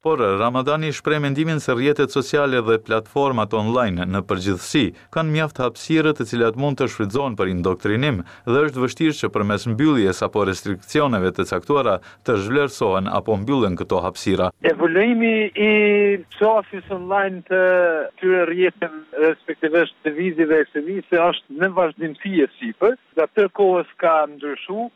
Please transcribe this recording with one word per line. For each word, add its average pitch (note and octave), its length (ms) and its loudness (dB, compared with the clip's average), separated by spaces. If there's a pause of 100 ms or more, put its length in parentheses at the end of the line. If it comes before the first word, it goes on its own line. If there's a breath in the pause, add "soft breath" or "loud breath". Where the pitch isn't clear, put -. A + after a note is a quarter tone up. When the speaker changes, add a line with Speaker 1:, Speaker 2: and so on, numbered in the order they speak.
Speaker 1:
Por D#3 160 2
Ramadani B2+ 720 0
shpreh D3+ 240 -2
mendimin D3 480 -2
se C3 80 -2
rrjetet C3+ 400 0
sociale C#3 480 0
dhe A2+ 140 2 (100)
platformat A2 720 -2
online G#2+ 480 0
në F#2+ 240 -2
përgjithësi F#2+ 540 -2 (320 loud breath)
kanë D#3+ 180 -2
mjaft D#3 300 -2
hapësirë D#3 500 0
të C3 160 -4
cilat A#2 320 0
mund C#3+ 160 0
të B2 160 -2
shfrytëzohen A2 460 -4
për F#2+ 160 0
indoktrinim G2+ 640 0 (260 loud breath)
dhe C3+ 220 2
është C3 160 -4
vështirë D3 340 -2
që G#2+ 160 -4
përmes G#2 380 -2
mbylljes A2+ 560 2
apo G2+ 180 0
restriksioneve F#2+ 880 -2
të F2+ 160 -4
caktuara A#2 460 0 (340 loud breath)
të A#2 80 2
zhvlerësohen G#2 720 0
apo G2 320 -2
mbyllen A2 400 0
këto F#2 240 0
hapësira. F#2 460 0 (100)
Speaker 2:
Evoluimi G#3+ 960 2
i G#3+ 160 2 (640)
qasjes G3+ 560 0
online F#3+ 560 -2
të F#3 140 2 (560)
këtyre F#3 320 2
rrjeteve, E3+ 500 -2 (240)
respektivisht D#3+ 800 0
të D#3 140 -2
vizive D#3+ 480 2
ekstremiste, F3 500 -4
është E3 460 0
në F#3+ 100 0
vazhdimsi E3 720 -2
e - 140 -2
sipër, F3+ 420 -2 (160)
dhe D#3+ 80 2
atë G3+ 320 0
kohës F#3 400 2
ka E3 160 2 (220)
ndryshu D3 600 -8